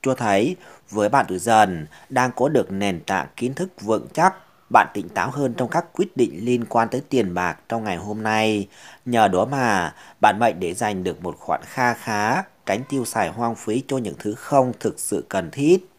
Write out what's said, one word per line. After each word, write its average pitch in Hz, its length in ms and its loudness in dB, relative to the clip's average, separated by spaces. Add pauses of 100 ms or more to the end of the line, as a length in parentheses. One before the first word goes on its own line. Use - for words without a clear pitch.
cho 131 140 0
thấy 113 400 2 (340)
với 104 200 0
bạn 123 200 4
tuổi 92 100 -4
Dần 92 480 4 (220)
đang 123 260 0
có 131 140 2
được 127 220 2
nền 98 340 -2
tảng 92 300 -2
kiến 127 180 -4
thức 180 280 -8
vững 107 320 -2
chắc, 180 200 4 (360)
bạn 104 240 6
tỉnh 90 160 -6
táo 107 220 -2
hơn 131 220 -2
trong 120 160 -4
các 170 240 -2
quyết - 240 -4
định 107 280 0
liên 120 200 0
quan 113 240 0
tới 127 200 -4
tiền 104 240 0
bạc 90 260 -2 (100)
trong 113 140 -4
ngày 95 140 -4
hôm 104 260 -8
nay. 110 440 0 (380)
Nhờ 117 220 4
đó 92 180 4
mà 113 480 0 (280)
bạn 104 180 4
mệnh 110 200 2
để 87 140 -4
dành 101 300 -4
được 85 200 -6
một 87 160 -8
khoản - 240 -4
kha 123 300 -2
khá, 113 500 -2 (220)
tránh 107 240 -4
tiêu 131 160 -2
xài 101 240 -2
hoang 117 260 -4
phí 117 320 -4
cho 135 100 -2
những 101 220 -6
thứ 104 160 -6
không 127 440 2
thực - 200 -4
sự - 300 -4
cần 87 220 -4
thiết. 170 480 2